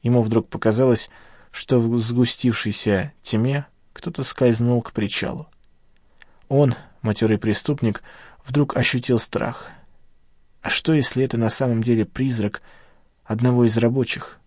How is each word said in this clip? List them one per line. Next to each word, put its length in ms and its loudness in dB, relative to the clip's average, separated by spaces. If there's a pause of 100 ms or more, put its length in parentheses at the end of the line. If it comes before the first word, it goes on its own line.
Ему 200 4
вдруг 260 0
показалось, 640 0 (420)
что 300 0
в 180 0
сгустившейся 1120 0 (100)
тьме 440 -2 (260)
кто-то 320 -10
скользнул 580 2
к 120 -14
причалу. 560 -6 (1000)
Он, 260 4 (280)
матерый 360 2
преступник, 640 -2 (440)
вдруг 320 0
ощутил 420 0
страх. 500 -6 (920)
А 80 -8
что, 240 0
если 280 0
это 160 -2
на 120 0
самом 340 0
деле 220 2
призрак 560 -4 (640)
одного 400 2
из 120 2
рабочих 680 -2